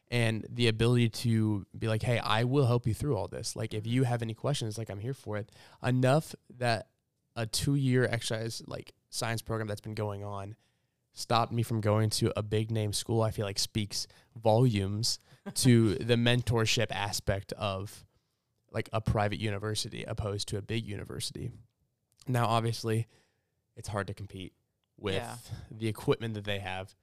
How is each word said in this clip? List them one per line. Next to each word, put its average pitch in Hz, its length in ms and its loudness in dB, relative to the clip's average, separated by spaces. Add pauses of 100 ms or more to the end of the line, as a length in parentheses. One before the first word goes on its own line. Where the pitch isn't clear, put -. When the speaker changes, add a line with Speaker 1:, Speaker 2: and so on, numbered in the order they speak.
(100)
Speaker 1:
and 113 400 0
the 117 180 2
ability 117 420 4
to 107 560 0 (120)
be 107 100 -4
like, 110 140 0
"Hey, 120 160 2
I 110 260 2
will 131 220 4
help 123 200 2
you 110 80 2
through 143 220 -2
all 92 120 -4
this. - 280 -8
Like, 110 180 -6
if 107 100 -4
Speaker 2:
Mm-hmm. 113 80 -2
Speaker 1:
you 131 120 4
have 120 180 0
any 113 120 -6
questions, 123 440 -4
like, 113 120 -8
I'm 98 100 -8
here 120 140 -6
for 104 220 -8
it." 101 140 -8 (320)
Enough 127 520 2 (240)
that 117 300 0 (480)
a 117 100 -4
two-year 131 640 2
exercise, 117 560 -4
like, - 260 -12 (180)
science 113 320 -4
program 110 260 -4
that's 104 140 -6
been 110 120 -8
going 104 300 -4
on 101 300 -10 (600)
stopped 117 380 2
me 117 100 0
from 110 180 0
going 107 300 4
to - 280 0
a 107 40 -2
big 110 280 -2
name 107 220 0
school, 113 300 0
I 110 100 2
feel 110 140 -2
like 101 120 -4
speaks - 480 -2 (300)
volumes 110 840 4 (180)
Speaker 2:
<laughs> - 180 -14
Speaker 1:
to 113 420 8
the 113 180 2
mentorship 117 760 2
aspect 101 640 -4
of, 98 500 -6 (680)
like, 113 220 -6
a 110 80 0
private 104 400 0
university 107 640 -4
opposed 104 440 -4
to 104 100 -4
a 98 40 -6
big 110 240 -4
university. - 640 -8 (760)
Now, 123 200 0
obviously, 113 600 0 (720)
it's - 120 -14
hard 101 200 -4
to 101 60 -8
compete 98 380 -12 (440)
with 95 200 -4
Speaker 2:
Yeah. 117 200 -6 (340)
Speaker 1:
the 110 180 -4
equipment 113 460 -2
that 104 100 -8
they 101 140 -4
have 92 440 -8